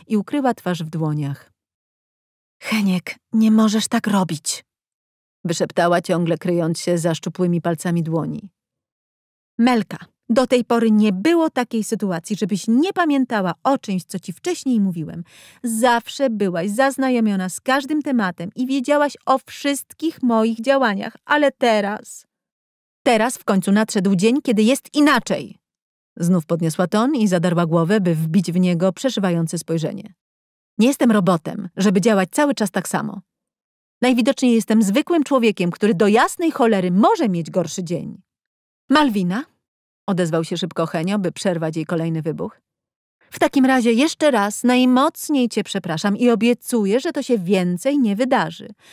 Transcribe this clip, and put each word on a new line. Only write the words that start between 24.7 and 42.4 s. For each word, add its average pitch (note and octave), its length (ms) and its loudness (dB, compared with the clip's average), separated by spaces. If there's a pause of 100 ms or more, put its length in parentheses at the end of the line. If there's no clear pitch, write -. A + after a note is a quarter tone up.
inaczej”. B3 640 0 (600)
Znów E3+ 280 0
podniosła E3+ 420 -2
ton A#3+ 280 0
i A3 120 2
zadarła F3 380 0
głowę, E3+ 360 2
by F3 140 0
wbić D#3+ 360 0
w E3+ 80 0
niego F3+ 340 2
przeszywające F3+ 640 -2
spojrzenie. E3 560 -6 (640)
„Nie A3 100 4
jestem C4 240 2
robotem, F#3 680 0
żeby G3 240 2
działać G3 300 2
cały D4 240 0
czas G#3 160 -2
tak - 160 -4
samo. C#3+ 340 -6 (800)
Najwidoczniej B3 540 2
jestem A3 280 2
zwykłym C#4+ 400 2
człowiekiem, A3 480 2
który G#3 220 0
do G3+ 140 4
jasnej D4 440 2
cholery G3+ 400 2
może D4 380 4
mieć E3 220 -4
gorszy E3+ 320 -4
dzień”. D#3 380 -8 (680)
„Malwina”, A#3 560 2 (640)
odezwał E3+ 360 0
się E3+ 140 -6
szybko E3 280 -4
Henio, F3 340 -4
by F3 120 -2
przerwać E3 440 -4
jej D#3+ 100 -4
kolejny E3 360 -4
wybuch. - 400 -8 (720)